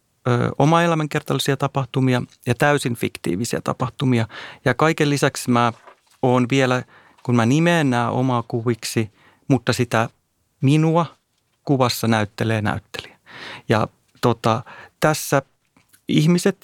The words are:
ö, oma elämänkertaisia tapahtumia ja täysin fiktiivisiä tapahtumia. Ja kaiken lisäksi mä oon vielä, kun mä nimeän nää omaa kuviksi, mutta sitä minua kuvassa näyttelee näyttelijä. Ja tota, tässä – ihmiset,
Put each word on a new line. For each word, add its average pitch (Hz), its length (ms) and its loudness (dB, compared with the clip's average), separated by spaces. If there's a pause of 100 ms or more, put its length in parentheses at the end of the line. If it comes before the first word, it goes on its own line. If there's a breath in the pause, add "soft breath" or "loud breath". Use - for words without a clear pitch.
(280)
ö, 120 320 0
oma 160 240 4
elämänkertaisia 151 760 -2
tapahtumia 131 640 -2 (260)
ja 120 80 0
täysin 143 400 0
fiktiivisiä - 680 -6
tapahtumia. 123 640 -2 (380 loud breath)
Ja 127 80 2
kaiken 156 360 0
lisäksi 143 420 -2
mä 120 220 2 (480)
oon 127 300 2
vielä, 127 320 0 (400 soft breath)
kun 123 120 0
mä 117 100 4
nimeän 160 440 2
nää 120 220 0
omaa 123 360 0
kuviksi, 117 640 -4 (360 soft breath)
mutta 127 260 2
sitä 117 360 0 (520)
minua 160 440 2 (580)
kuvassa 127 440 0
näyttelee 110 540 0
näyttelijä. - 560 -8 (520 loud breath)
Ja 110 180 2 (340)
tota, 113 420 0 (360 loud breath)
tässä – 151 420 0 (640)
ihmiset, 175 560 2